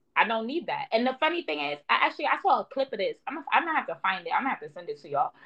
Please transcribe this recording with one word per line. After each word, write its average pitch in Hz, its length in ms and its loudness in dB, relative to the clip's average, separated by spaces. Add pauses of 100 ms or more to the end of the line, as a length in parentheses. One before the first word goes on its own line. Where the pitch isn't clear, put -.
(160)
I 185 100 6
don't 226 200 0
need 277 200 -4
that. 151 260 -4
And 233 140 4
the 254 140 0
funny 330 220 2
thing - 180 -4
is, 147 180 -4 (100)
I - 180 4
actually, 311 200 -2
I 202 160 0
saw 269 180 4
a 202 40 -4
clip 269 280 -4
of 208 60 -6
this. - 200 -2 (100)
I'm, 285 100 -8 (140)
I'm 277 140 4
gonna 320 120 0
have 233 100 -4
to 160 140 -6
find 185 240 -2
it. 165 60 -6
I'm 202 100 2
gonna 262 80 0
have 208 100 -4
to 151 120 -12
send 175 160 -14
it 147 140 -8
to 165 60 -18
y'all. 143 240 0 (140)